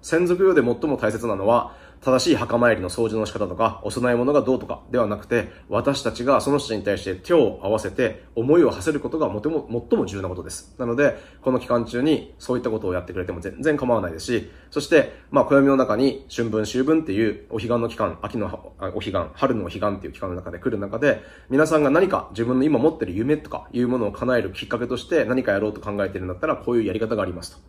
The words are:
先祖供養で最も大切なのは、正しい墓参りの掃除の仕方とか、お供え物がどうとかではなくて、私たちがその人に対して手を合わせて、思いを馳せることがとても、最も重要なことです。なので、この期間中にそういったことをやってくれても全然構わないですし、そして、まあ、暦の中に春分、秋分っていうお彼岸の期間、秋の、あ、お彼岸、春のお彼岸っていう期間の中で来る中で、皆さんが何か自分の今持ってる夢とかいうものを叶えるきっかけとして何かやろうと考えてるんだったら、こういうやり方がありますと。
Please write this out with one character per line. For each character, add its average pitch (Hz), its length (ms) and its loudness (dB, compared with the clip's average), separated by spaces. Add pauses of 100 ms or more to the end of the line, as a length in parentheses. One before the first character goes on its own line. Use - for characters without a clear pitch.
先 175 260 2
祖 175 80 2
供 190 80 2
養 185 100 6
で 147 80 6
最 120 280 0
も 131 60 0
大 107 160 0
切 113 140 -4
な 104 100 -2
の 98 100 -2
は、 117 280 2 (260)
正 131 300 2
し - 20 8
い 131 40 6
墓 120 200 -2
参 117 200 4
り - 40 -8
の 92 80 -4
掃 113 220 -2
除 110 80 -2
の 107 80 0
仕 - 80 -12
方 104 120 -2
と 87 100 -8
か、 - 280 0
お 101 60 -4
供 123 180 0
え 123 60 2
物 123 180 2
が 147 80 6
ど 127 160 2
う - 20 -2
と - 60 -6
か - 160 -10 (100)
で - 60 -2
は 117 100 2
な 101 120 -4
く - 80 -16
て、 117 240 0 (180)
私 123 340 0
た 90 100 -2
ち 120 120 -6
が 123 160 4
そ 139 100 -2
の 143 60 4
人 - 180 -2
に 101 80 -4
対 98 140 0
し 85 80 -8
て 95 100 -4
手 175 200 -2
を 120 280 4
合 98 60 -4
わ 107 100 2
せ 101 120 -4
て、 - 340 -2 (100)
思 131 240 4
い 165 60 8
を 117 60 6
馳 - 120 -8
せ 156 100 0
る 147 80 -2
こ 120 100 -6
と 160 80 -4
が 147 100 0
と 107 140 -4
て 151 60 0
も、 156 200 -4 (220)
最 226 80 4
も 147 80 0
重 95 100 -8
要 98 60 -6
な 92 80 -4
こ 90 60 -6
と 87 60 -10
で - 60 -12
す。 - 300 -16
な 127 80 -4
の 117 100 0
で、 143 220 2 (240)
こ 131 100 0
の 123 80 2
期 - 60 -14
間 120 180 2
中 120 160 -4
に 147 380 0
そ - 160 -4
う - 20 0
い 117 40 -2
っ - 20 -12
た 123 80 -2
こ 110 80 -2
と 101 100 -4
を 90 60 -2
や 90 60 -2
っ 87 40 -10
て - 80 -14
く 92 60 -6
れ 90 80 -4
て 98 60 -8
も 85 80 -8
全 80 200 -12
然 147 160 2
構 123 180 0
わ 110 60 2
な 92 80 -4
い 82 40 -8
で - 80 -12
す - 40 -12
し、 113 260 -4 (200)
そ 147 100 -4
し - 80 -8
て、 151 240 6 (180)
ま 139 120 4
あ、 - 20 6
暦 139 220 6
の 139 100 4
中 123 200 2
に 131 280 0 (100)
春 117 140 -2
分、 110 140 0
秋 123 200 -2
分 156 200 4
っ - 20 -8
て 104 80 -6
い 107 160 2
う - 220 -6
お 113 80 -4
彼 101 60 -6
岸 117 120 -4
の 113 140 -2
期 - 60 -14
間、 90 260 -4
秋 107 160 -8
の、 92 400 -8
あ、 95 160 -8
お - 60 -4
彼 107 100 -6
岸、 - 20 -8 (220)
春 131 200 0
の 101 120 -4
お - 20 -8
彼 95 120 -10
岸 104 80 0
っ 98 100 -4
て - 80 -12
い 71 40 -10
う - 40 -16
期 - 60 -16
間 95 100 -6
の 90 60 -6
中 90 140 -10
で 87 80 -12
来 131 120 -2
る 110 80 -4
中 101 200 -6
で、 135 220 2 (300)
皆 143 160 4
さ 156 100 2
ん 151 60 4
が 139 80 4
何 175 180 4
か - 220 -2
自 113 160 -2
分 127 120 0
の 131 60 4
今 147 140 4
持 139 100 4
っ 160 100 -2
て 113 60 -2
る 92 80 -8
夢 123 240 0
と - 140 -12
か - 240 -10
い 120 80 -2
う 123 60 0
も 127 100 0
の 113 80 -2
を 101 60 -4
叶 123 260 0
え - 20 2
る 95 120 -6
き - 120 -12
っ - 40 -18
か 120 100 -4
け 120 80 -4
と 127 100 -4
し - 80 -8
て 147 220 2
何 127 160 0
か 104 100 0
や 98 80 2
ろ 107 80 0
う 104 60 -4
と - 80 -14
考 101 200 -4
え 95 60 -2
て 95 100 -6
る 92 60 -8
ん 92 40 -6
だ 90 60 -6
っ 90 60 -12
た 156 60 -4
ら、 156 100 0
こ - 160 -4
う 120 60 4
い - 20 4
う 107 40 0
や 92 100 -2
り 107 60 -2
方 113 140 -2
が 104 80 -2
あ 95 40 -2
り 90 80 -6
ま 85 80 -12
す - 100 -16
と。 - 60 -20 (100)